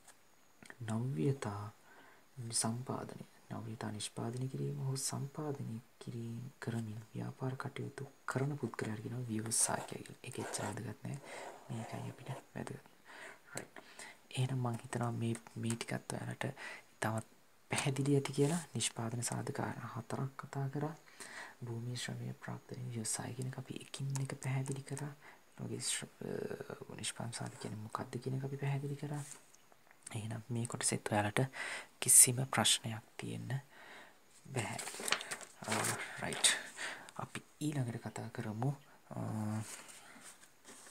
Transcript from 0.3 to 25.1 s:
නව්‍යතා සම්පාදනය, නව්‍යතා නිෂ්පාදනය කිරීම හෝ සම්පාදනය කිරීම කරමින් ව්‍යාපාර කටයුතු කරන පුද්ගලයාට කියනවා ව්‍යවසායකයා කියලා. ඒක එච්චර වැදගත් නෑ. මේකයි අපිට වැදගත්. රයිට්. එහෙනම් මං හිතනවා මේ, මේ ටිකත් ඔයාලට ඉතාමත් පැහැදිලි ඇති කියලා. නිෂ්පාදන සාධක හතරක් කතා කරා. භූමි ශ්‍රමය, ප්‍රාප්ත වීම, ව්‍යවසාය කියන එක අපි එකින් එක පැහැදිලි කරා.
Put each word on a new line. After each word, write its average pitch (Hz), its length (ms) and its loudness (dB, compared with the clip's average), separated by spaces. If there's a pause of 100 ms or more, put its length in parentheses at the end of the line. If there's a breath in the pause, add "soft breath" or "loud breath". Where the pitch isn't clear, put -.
නව්‍යතා 117 920 2 (760 loud breath)
සම්පාදනය, - 760 0 (260)
නව්‍යතා 110 400 -4
නිෂ්පාදනය 117 580 -2
කිරීම 139 300 -2
හෝ 135 180 0
සම්පාදනය 135 840 -2 (180)
කිරීම 120 640 -6
කරමින් 113 420 -2 (120)
ව්‍යාපාර 127 420 -2
කටයුතු 127 500 -6 (200)
කරන 143 320 2
පුද්ගලයාට 110 420 -2
කියනවා 120 280 -4
ව්‍යවසායකයා - 760 2
කියලා. - 200 -14
ඒක - 160 -8
එච්චර - 260 -2
වැදගත් 110 400 -4
නෑ. 127 140 -4 (520 loud breath)
මේකයි 117 400 -4
අපිට - 180 -10
වැදගත්. - 520 -6 (720 loud breath)
රයිට්. - 240 -8 (520 loud breath)
එහෙනම් 127 280 2
මං 120 240 2
හිතනවා 120 300 2
මේ, 117 220 2 (200)
මේ 113 220 2
ටිකත් - 360 -2
ඔයාලට 120 320 -2 (520 loud breath)
ඉතාමත් 110 300 2 (440)
පැහැදිලි 139 440 6
ඇති 139 180 6
කියලා. 143 260 6 (160)
නිෂ්පාදන 117 480 0
සාධක 120 360 0 (380)
හතරක් 131 400 -2
කතා 139 320 0
කරා. 147 260 0 (680 loud breath)
භූමි 120 320 -2
ශ්‍රමය, 123 360 -2
ප්‍රාප්ත - 380 -8
වීම, 123 200 -6
ව්‍යවසාය 117 440 -2
කියන 127 140 -2
එක 131 100 -4
අපි - 160 -4
එකින් - 340 -4 (140)
එක 135 180 -2
පැහැදිලි 135 420 0
කරා. 139 320 -4 (500 loud breath)